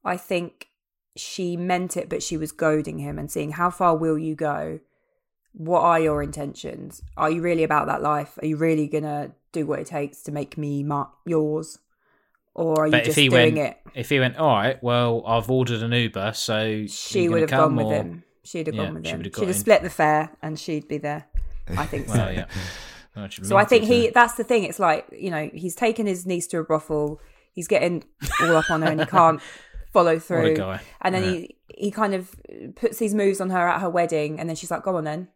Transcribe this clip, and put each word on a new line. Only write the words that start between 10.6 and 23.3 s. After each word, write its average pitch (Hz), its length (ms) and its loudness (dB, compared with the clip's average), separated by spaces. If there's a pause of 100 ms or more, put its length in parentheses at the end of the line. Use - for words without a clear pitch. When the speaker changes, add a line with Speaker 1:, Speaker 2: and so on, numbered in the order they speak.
Speaker 1:
my, 143 220 -2 (200)
yours? 160 540 -2 (760)
Or 160 280 0
are 156 60 2
you 156 40 4
Speaker 2:
But 123 100 8
if 117 60 -2
Speaker 1:
just 151 100 0
Speaker 2:
he 139 120 8
Speaker 1:
doing 120 260 6
Speaker 2:
went, 143 140 0
Speaker 1:
it?" - 80 -14 (180)
Speaker 2:
if 120 140 -8
he 143 100 4
went, 127 180 2
"All 147 180 4
right, 117 280 0
well, 120 420 2
I've 113 240 0
ordered 120 340 0
an 117 80 -2
Uber, 110 420 -2
so 110 540 -2
Speaker 1:
She - 360 -2
Speaker 2:
you 170 80 2
Speaker 1:
would 170 40 2
Speaker 2:
gonna 160 60 4
Speaker 1:
have 156 80 2
gone 135 100 2
Speaker 2:
come," 143 180 4
Speaker 1:
with 110 100 0
Speaker 2:
or 110 80 0
Speaker 1:
him. 85 280 -6 (200)
She'd 160 240 -6
have 131 80 -6
Speaker 2:
Yeah, 104 100 -2
Speaker 1:
gone 82 100 -8
with 80 100 -12
Speaker 2:
she 82 60 -6
Speaker 1:
him. 80 80 -6
Speaker 2:
would 82 80 -8
have - 80 -10
Speaker 1:
She'd 107 60 -4
Speaker 2:
got 190 60 0
Speaker 1:
have 196 80 -2
Speaker 2:
in. 202 40 -2
Speaker 1:
split 208 240 6
the 175 80 -6
fare 151 400 2 (100)
and 156 180 -8
she'd 151 280 -6
be 151 100 -6
there. 147 300 -8 (500)
I 139 80 -2
think - 220 -8
so. 110 80 -2
Speaker 2:
Well, 95 180 0
yeah. 92 180 -6
Speaker 1:
<laughs> - 40 -14 (640)
Speaker 2:
Oh, 101 100 -10
she's - 200 -10